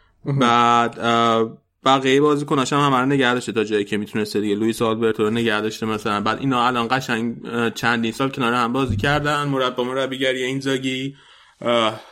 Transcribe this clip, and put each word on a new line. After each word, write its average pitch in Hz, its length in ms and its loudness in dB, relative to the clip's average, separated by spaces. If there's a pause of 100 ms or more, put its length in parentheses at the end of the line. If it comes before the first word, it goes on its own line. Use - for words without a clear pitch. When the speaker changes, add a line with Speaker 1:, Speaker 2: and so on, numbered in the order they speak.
(240)
Speaker 1:
مهم. 139 140 -2
Speaker 2:
بعد، 120 640 4
اه، 117 580 2 (260)
بقیه 135 360 4
بازیکناش 147 520 2
هم 143 80 2
همه 143 160 4
رو 127 100 2
نگه 135 280 2
داشته 120 180 -4
تا 107 120 2
جایی 104 200 0
که 107 120 -4
می‌تونسته 104 440 -2
دیگه. 104 140 0
لوئیس 110 280 0
آلبرتو 110 400 0
رو 107 80 2
نگه 113 300 0
داشته 107 260 -4
مثلاً. 107 340 -2
بعد 110 180 -2
اینا 127 280 0
الان 123 240 0
قشنگ، 120 540 -2
اه، 117 260 -2
چندین 117 420 -2
سال 135 180 -2
کنار 123 220 -2
هم 120 200 0
بازی 127 240 -2
کردن، 147 480 0
مربی، 127 400 -2
مربیگری 131 580 -2
اینزاگی، 131 720 -4 (460)
اه، 117 400 0 (120)